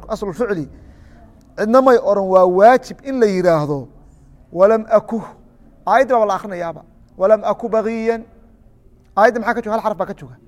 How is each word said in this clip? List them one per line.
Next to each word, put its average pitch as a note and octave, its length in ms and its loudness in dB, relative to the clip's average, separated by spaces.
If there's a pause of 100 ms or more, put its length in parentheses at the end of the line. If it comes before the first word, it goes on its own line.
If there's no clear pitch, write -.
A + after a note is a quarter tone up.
aslu G3+ 260 -8
ficli. G3 360 -6 (880)
Cidna A3+ 240 2
may B3+ 160 4
oran G3 300 0
waa F#3 180 4
waajib G#3 580 4
in C4+ 160 -6
la A3+ 60 2
yidhaahdo, D#3 640 -2 (680)
"ولم G#3+ 340 2
أكه." G#3+ 340 -2 (680)
Aayadda A#3+ 300 2
baa G#3+ 80 2
la G3 100 -2
akhrinayaaba. F3 460 -10 (360)
"ولم G3 280 2
أك G#3 200 -6
بغيا." A3+ 580 -4 (960)
Aayadda A3+ 220 2
maxaa A3+ 140 -4
ka A3+ 80 -8
jooga? G#3+ 140 -6
Hal A3 80 -6
xaraf G#3+ 140 -4
baa F#3 80 -4
ka G3 80 -12
jooga. B2+ 220 -20 (120)